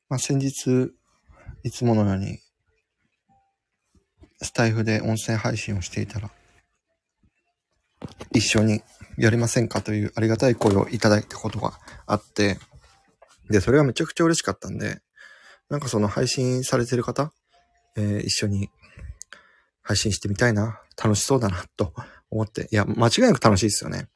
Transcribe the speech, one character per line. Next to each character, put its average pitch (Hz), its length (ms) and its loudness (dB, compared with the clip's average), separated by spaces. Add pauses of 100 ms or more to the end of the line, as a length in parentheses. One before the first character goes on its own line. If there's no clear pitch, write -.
ま 139 60 -4
あ、 127 40 -2
先 135 200 0
日、 127 520 0 (680)
い 123 80 -6
つ - 160 -4
も 117 80 4
の 107 100 4
よ 98 120 2
う - 20 0
に、 98 220 -6 (2000)
ス - 120 -10
タ 117 120 2
イ 113 60 2
フ 113 120 0
で 110 180 0
音 110 180 -2
声 117 160 -4
配 113 200 -4
信 104 220 -6
を 92 60 -6
し - 60 -12
て 107 120 -6
い 104 60 -6
た 104 120 -10
ら、 101 120 -12 (2000)
一 117 100 4
緒 107 220 2
に 107 180 2 (380)
や 120 100 4
り 117 80 4
ま 117 100 2
せ 120 140 2
ん 110 60 2
か 104 160 -4
と 107 100 -4
い 104 100 -2
う - 120 -4
あ 110 60 -2
り 110 60 4
が 113 100 2
た 131 120 4
い 117 60 4
声 104 200 4
を - 140 2
い 120 80 -4
た 107 120 4
だ 104 100 6
い 104 60 -4
た - 120 -16
こ 107 140 -8
と 107 80 -8
が - 200 -6 (280)
あ 104 80 2
っ 101 100 -2
て、 101 320 0 (960)
で、 101 100 6
そ 113 100 2
れ 139 60 8
が 156 60 6
め 127 100 2
ち - 80 -2
ゃ 165 40 -2
く - 80 -8
ち - 80 -2
ゃ - 20 4
嬉 165 100 4
し 160 80 -2
か - 120 -2
っ - 40 -18
た - 140 -12
ん - 80 -8
で、 104 200 -6 (680)
な 147 80 -4
ん - 20 -6
か 139 100 -8
そ 113 100 0
の 104 80 2
配 127 200 -2
信 127 360 -2
さ 127 160 0
れ 120 80 -2
て 123 100 0
る 120 60 0
方、 139 280 -4 (640)
え 107 60 -4
ー、 104 240 -2
一 98 60 -4
緒 - 160 -2
に 98 240 -4 (1120)
配 107 120 -2
信 104 160 0
し 95 60 -2
て - 100 -8
み 98 80 -4
た 123 140 2
い 113 40 2
な、 107 260 -2 (180)
楽 107 180 2
し - 80 -2
そ 139 140 2
う - 20 0
だ 107 100 0
な、 90 160 -6 (120)
と - 160 -4 (400)
思 110 100 -2
っ 104 40 -6
て。 - 240 -10
い 110 40 0
や、 104 100 2
間 117 220 2
違 110 120 2
い - 20 4
な 247 120 6
く 127 80 -2
楽 107 160 6
し 101 60 0
い - 40 4
で - 40 0
す - 120 -4
よ - 60 -10
ね。 - 260 -8